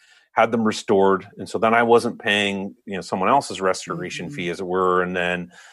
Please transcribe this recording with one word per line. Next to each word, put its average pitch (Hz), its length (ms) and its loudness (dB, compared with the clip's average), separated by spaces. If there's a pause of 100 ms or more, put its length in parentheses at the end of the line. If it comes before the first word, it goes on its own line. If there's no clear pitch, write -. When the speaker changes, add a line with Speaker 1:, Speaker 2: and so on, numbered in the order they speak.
(320)
Speaker 1:
had 113 200 2
them 117 120 0
restored. 98 600 2 (120)
And 95 100 -12
so 107 100 -6
then 110 140 4
I 117 100 4
wasn't 117 380 4
paying, 101 540 -2 (100)
you 101 100 -10
know, 92 60 -6
someone 95 300 -2
else's 123 300 0
restoration 90 640 -4
Speaker 2:
Mm-hmm. - 80 -12
Speaker 1:
fee, 90 160 -6
as 85 100 -8
it 95 60 -6
were. 90 360 2
And 90 140 -4
then, 90 340 -4 (220)